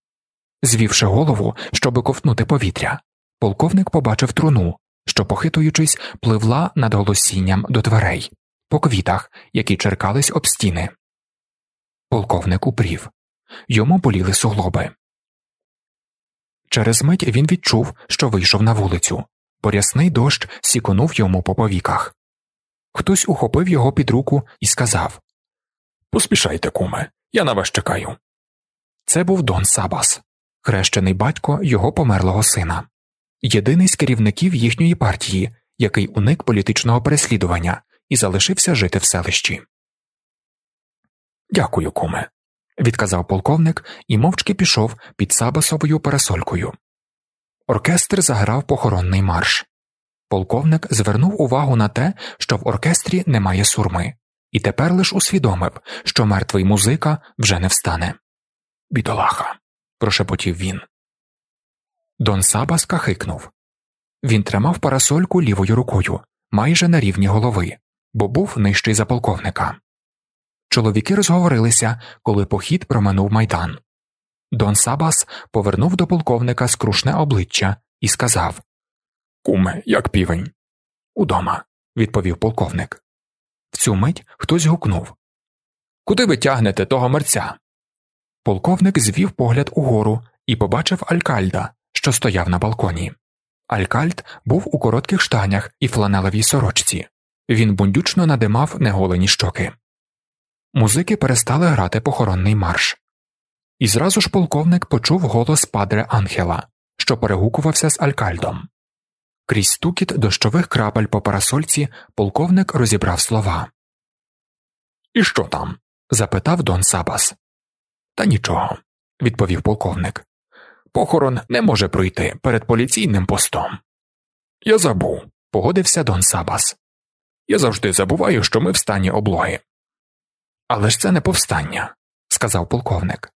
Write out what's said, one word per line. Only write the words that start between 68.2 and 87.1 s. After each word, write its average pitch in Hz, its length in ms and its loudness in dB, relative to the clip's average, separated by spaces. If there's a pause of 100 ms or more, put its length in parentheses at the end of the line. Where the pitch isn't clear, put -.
був 175 300 -2
нижчий 101 360 2
за 104 120 0
полковника. - 760 -4 (880)
Чоловіки 110 460 0
розговорилися, 127 840 2 (220)
коли 101 240 0
похід 151 380 -2
проминув 101 480 2
майдан. 101 460 -2 (760)
Дон 104 220 0
Сабас 151 520 0 (240)
повернув 113 460 0
до 170 100 0
полковника 123 640 0
скрушне 127 460 0
обличчя 101 640 0 (240)
і 104 80 -2
сказав: 92 520 -2 (800)
«Куме, 92 440 0
як 220 220 0
півень?» 90 420 -2 (640)
«Удома», 95 500 -2 (320)
відповів 98 400 -2
полковник. - 680 -4 (640)
В - 60 -12
цю - 180 0
мить 117 320 -2
хтось 160 400 -2
гукнув: 113 480 0 (920)
«Куди 226 220 2
ви 156 100 2
тягнете 113 500 2
того 123 220 2
мерця?» - 460 -2 (880)